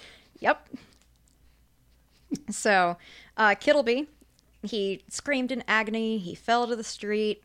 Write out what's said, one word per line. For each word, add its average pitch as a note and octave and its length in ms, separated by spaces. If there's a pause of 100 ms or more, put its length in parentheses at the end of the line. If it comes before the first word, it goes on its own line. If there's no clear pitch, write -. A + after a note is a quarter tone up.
(400)
Yep. - 280 (1800)
So, F#3 460 (400)
uh, G#3+ 180
Kittleby, C#4 520 (560)
he G3+ 460
screamed C4 440
in A#3+ 160
agony. A3 500
He F3 160
fell A#3+ 320
to A#3 100
the A3 80
street, G#3 600